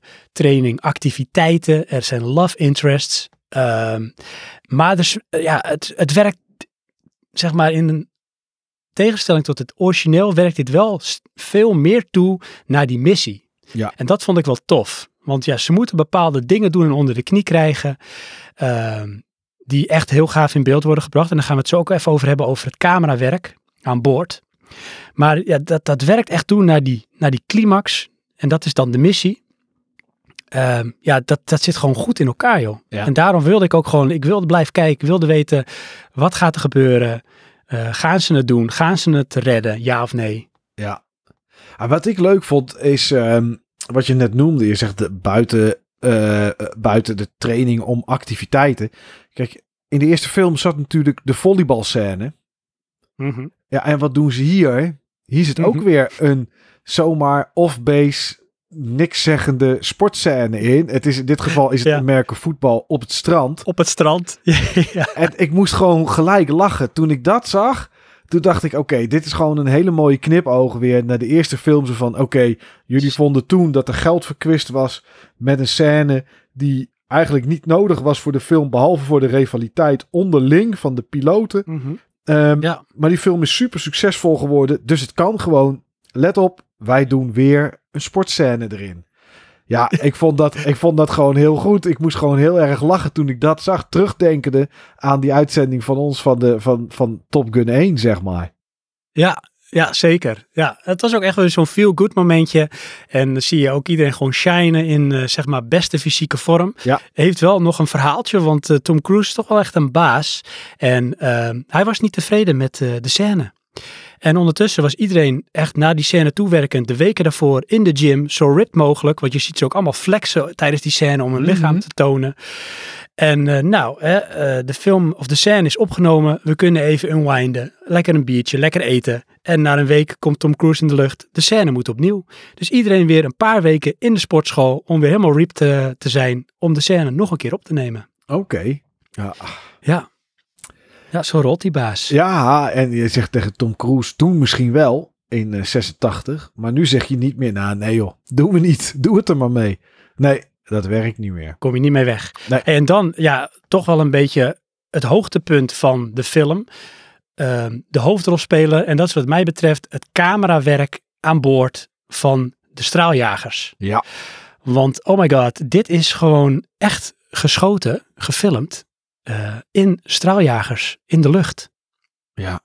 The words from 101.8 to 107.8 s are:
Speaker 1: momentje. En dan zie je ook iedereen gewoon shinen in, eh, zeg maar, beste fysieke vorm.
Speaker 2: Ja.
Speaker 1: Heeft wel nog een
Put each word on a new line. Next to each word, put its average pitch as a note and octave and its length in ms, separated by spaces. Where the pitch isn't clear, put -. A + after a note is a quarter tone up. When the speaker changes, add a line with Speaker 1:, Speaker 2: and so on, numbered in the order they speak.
Speaker 1:
momentje. E3 540
En C3 260
dan C3 80
zie D#3+ 180
je C3+ 120
ook C#3 160
iedereen D#3 260
gewoon C3+ 200
shinen E3+ 520
in, D3 260
eh, C3 160
zeg - 180
maar, C3 220
beste E3 320
fysieke D3 380
vorm. E3+ 460
Speaker 2:
Ja. C3 160
Speaker 1:
Heeft E3+ 260
wel F#3 220
nog E3+ 180
een D#3 80